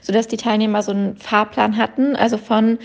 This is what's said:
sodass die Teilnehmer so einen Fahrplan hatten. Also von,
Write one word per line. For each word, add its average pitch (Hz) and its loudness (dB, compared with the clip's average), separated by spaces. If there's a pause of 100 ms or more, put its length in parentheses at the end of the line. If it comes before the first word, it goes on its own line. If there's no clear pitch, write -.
sodass 226 0
die 233 -6
Teilnehmer 214 0
so 202 -4
einen 202 -2
Fahrplan 214 0
hatten. 262 0
Also 233 0
von, 220 2